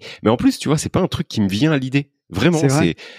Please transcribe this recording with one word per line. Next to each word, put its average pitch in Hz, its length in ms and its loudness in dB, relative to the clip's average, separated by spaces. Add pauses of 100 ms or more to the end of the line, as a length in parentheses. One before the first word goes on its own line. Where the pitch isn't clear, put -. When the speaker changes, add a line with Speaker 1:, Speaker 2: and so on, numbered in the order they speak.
(220)
Speaker 1:
Mais 104 80 4
en 117 60 4
plus, 262 220 0
tu - 100 -4
vois, 151 100 2
c'est - 120 -6
pas 165 100 0
un 185 80 0
truc - 200 -6
qui - 120 -4
me 101 80 2
vient 117 240 2
à 147 60 2
l'idée. 131 320 -2 (200)
Vraiment, 151 280 2
Speaker 2:
C'est 143 100 0
vrai ? 143 180 2
Speaker 1:
c'est, - 80 -2 (240)